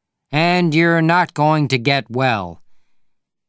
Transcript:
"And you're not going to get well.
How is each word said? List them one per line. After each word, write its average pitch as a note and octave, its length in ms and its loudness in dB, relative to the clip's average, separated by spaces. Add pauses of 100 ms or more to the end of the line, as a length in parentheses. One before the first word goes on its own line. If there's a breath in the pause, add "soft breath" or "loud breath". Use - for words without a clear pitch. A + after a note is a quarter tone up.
(300)
"And E3+ 440 0
you're E3 280 2
not E3 320 0
going D3+ 340 0
to C3 100 0
get C3 320 -2
well. A2 520 -4 (880)